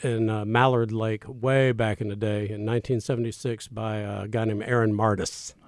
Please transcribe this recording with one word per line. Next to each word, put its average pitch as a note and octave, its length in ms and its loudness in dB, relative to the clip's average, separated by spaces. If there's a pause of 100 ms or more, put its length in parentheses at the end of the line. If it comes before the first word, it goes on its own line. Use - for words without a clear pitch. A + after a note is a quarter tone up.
in, A2+ 260 2
uh, G#2+ 160 0
Mallard A#2 460 4
Lake A2 360 -2
way C3 440 2
back A2 280 0
in G#2+ 100 -2
the G2+ 60 -4
day G#2 320 -2
in G#2 160 -6
nineteen A#2 360 0
seventy-six A#2 680 -4
by A2 300 -6
a G2+ 300 -6
guy A2+ 180 0
named G#2+ 220 -2
Aaron A#2 280 4
Mardis. G#2 600 0 (120)